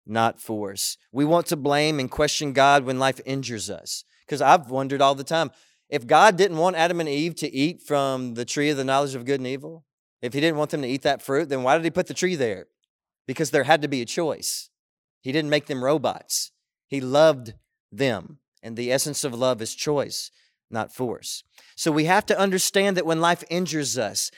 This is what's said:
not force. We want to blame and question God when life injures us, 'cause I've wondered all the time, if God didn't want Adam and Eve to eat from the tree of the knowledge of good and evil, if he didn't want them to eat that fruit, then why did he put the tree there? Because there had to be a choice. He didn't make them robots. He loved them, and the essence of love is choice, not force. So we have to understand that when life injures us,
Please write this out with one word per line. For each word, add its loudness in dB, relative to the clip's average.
not 0
force. -6
We -2
want 2
to 0
blame 0
and -4
question 0
God 6
when -2
life 0
injures -6
us, -12
'cause -4
I've 6
wondered -2
all 6
the -10
time, 0
if -4
God 8
didn't 2
want 2
Adam 2
and -4
Eve -2
to -6
eat -2
from -2
the -6
tree 0
of 0
the -2
knowledge 0
of -10
good 0
and -8
evil, -10
if -6
he -2
didn't 2
want -2
them -2
to -4
eat -4
that 0
fruit, -2
then -2
why 4
did -2
he -2
put -2
the -12
tree -2
there? -2
Because -4
there 4
had 4
to -4
be -4
a -8
choice. -6
He -8
didn't -2
make 0
them -4
robots. -2
He -4
loved 2
them, -4
and -14
the -4
essence -2
of -4
love -2
is -8
choice, -4
not -6
force. -8
So 0
we 2
have 4
to 2
understand 2
that -2
when 0
life 2
injures -4
us, -4